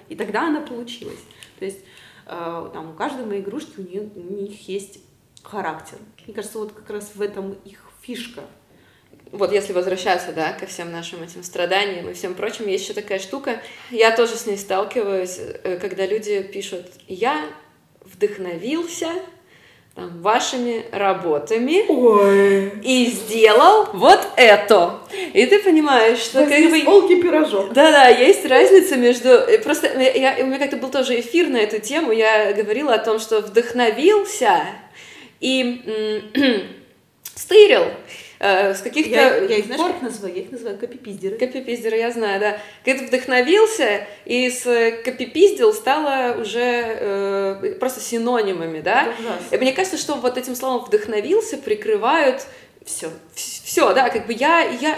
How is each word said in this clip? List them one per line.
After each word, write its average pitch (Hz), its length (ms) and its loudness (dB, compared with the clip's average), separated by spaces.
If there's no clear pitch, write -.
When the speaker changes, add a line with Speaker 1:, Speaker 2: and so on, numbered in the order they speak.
Speaker 1:
и 160 60 -14
тогда 214 320 -6
она 302 140 -4
получилась. - 580 -16
То 95 60 -10
есть, 196 140 -12
э, 170 460 -12
там 160 180 -16
у - 20 -20
каждой 254 320 -10
моей 202 160 -8
игрушки 214 380 -12
у - 40 -14
нее, 185 200 -12
у 175 260 -16
них 208 280 -16
есть 196 300 -12
характер. 165 540 -12
Мне 214 100 -20
кажется, 214 220 -12
вот 214 140 -10
как - 180 -20
раз 208 260 -12
в 196 60 -10
этом 202 340 -10
их - 140 -20
фишка. - 400 -14
Speaker 2:
Вот 196 220 -4
если 202 200 -2
возвращаться, 180 600 -4
да, 160 200 -6
ко - 140 -14
всем 170 240 -12
нашим 170 320 -14
этим 175 200 -18
страданиям 180 640 -4
и 180 40 -14
всем 180 200 -10
прочим, 214 340 -8
есть 190 220 -4
еще 214 40 -12
такая 202 260 -8
штука. 240 420 -8
Я 226 240 2
тоже 226 200 0
с - 120 -10
ней 202 100 -6
сталкиваюсь, 196 800 -6
э, - 400 -10
когда 190 260 -6
люди 208 380 -4
пишут: 190 420 -12
«Я 240 340 -4
вдохновился, 208 1040 -8
там, 175 260 -16
вашими 240 720 -2
работами 196 960 0
Speaker 1:
Ой. 202 800 4
Speaker 2:
и 254 280 4
сделал 226 800 6
вот 254 280 6
это». 208 640 6
И 220 120 4
ты 403 180 4
понимаешь, 277 560 4
что - 200 -2
как 294 100 4
бы 294 200 4
Speaker 1:
Возле 311 160 4
полки 359 360 6
пирожок. 311 520 0
Speaker 2:
Да-да, 285 340 8
есть 247 380 6
разница 294 520 6
между, 247 320 2
э, 233 300 6
просто 320 280 -2
я, 262 360 2
я, - 80 -2
у 269 40 -2
меня 262 120 -4
как-то 285 180 -4
был 254 120 -8
тоже 247 300 -2
эфир 311 300 0
на 254 80 -2
эту 214 220 0
тему, 269 320 -4
я 214 420 2
говорила 220 400 -2
о 214 60 2
том, 220 200 -2
что 220 220 -2
вдохновился 233 1200 2
и, 254 420 -2
м, 254 260 2
<clears throat> - 400 -20
стырил, 359 480 6
э, 196 340 2
с 196 80 -8
каких-то 247 300 -4
Speaker 1:
Я, 254 260 4
я 208 200 0
их, 202 80 -2
знаешь, 254 160 -6
Speaker 2:
пор. 359 120 0
Speaker 1:
как... - 100 -8
называю? 196 320 -10
Я 190 60 -8
их 185 100 -14
называю 226 260 -10
копипиздеры. 202 600 -10
Speaker 2:
Копипиздеры, 233 600 -4
я 226 140 -2
знаю, 214 280 -4
да. 208 180 -2
Когда 262 200 -2
вдохновился 254 1000 2
и 254 240 0
с, 247 180 -10
э, 226 360 0
копипиздил 254 680 2
стало 262 680 -2
уже, 214 200 -6
э, 196 1200 -4
просто 254 220 -4
синонимами, 196 800 -4
да? 214 260 0
Speaker 1:
Это 233 140 -10
ужасно. 190 340 -8
Speaker 2:
И - 40 0
мне 262 140 0
кажется, 370 240 -4
что 294 180 -6
вот 247 220 -4
этим 247 180 -8
словом 254 300 -6
«вдохновился» 226 720 -2
прикрывают 220 880 -2
Speaker 1:
Все. - 220 -12
Speaker 2:
вс-, - 300 -12
все, 269 280 0
да, 254 160 2
как 220 180 -6
бы 240 60 -6
я, 311 280 0
я, 311 160 -2